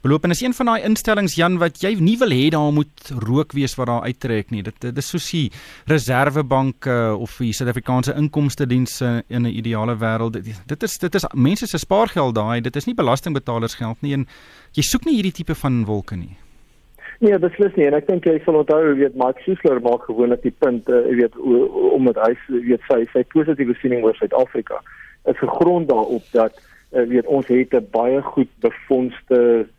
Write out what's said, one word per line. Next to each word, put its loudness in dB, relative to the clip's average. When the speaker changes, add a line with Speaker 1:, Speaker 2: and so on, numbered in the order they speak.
Speaker 1:
beloop. 2
En 0
is 0
een -2
van -2
daai 0
instellings, 0
Jan, 2
wat -2
jy -2
nie 4
wil 2
hê 2
daar 0
moet -2
rook -2
wees -2
wat -4
daar -2
uittrek -4
nie. -6
Dit, -12
dit -8
is -6
soos -6
die -2
Reservebank, 0
eh, 0
of -10
die -2
Suid-Afrikaanse -2
Inkomstediens, 0
eh, -2
in -4
'n -4
ideale -4
wêreld. -2
Dit, -12
dit -6
is, -6
dit -4
is 0
mense 2
se -6
spaargeld 0
daai, -2
dit -6
is -6
nie -6
belastingbetalers -2
geld -8
nie, -4
en -2
jy 0
soek -2
nie 2
hierdie 0
tipe -6
van -2
wolke -6
nie. -12
Speaker 2:
Nee, 4
beslis 0
nie. 4
En 4
ek 0
dink 0
jy 2
sal 2
onthou, 4
jy 2
weet, 2
Mike 0
Schuessler 2
maak 2
gewoonlik 0
die -2
punt, 0
eh, 4
jy 2
weet, 2
o-, 4
o-, 2
omdat 2
hy 2
s-, -10
jy -2
weet, 2
sy, 4
sy 2
positiewe 0
siening -2
oor 4
Suid-Afrika -2
is 0
gegrond 0
daarop 0
dat, 0
eh, 2
weet, 2
ons 0
het 2
'n 0
baie 0
goed -2
befondste 0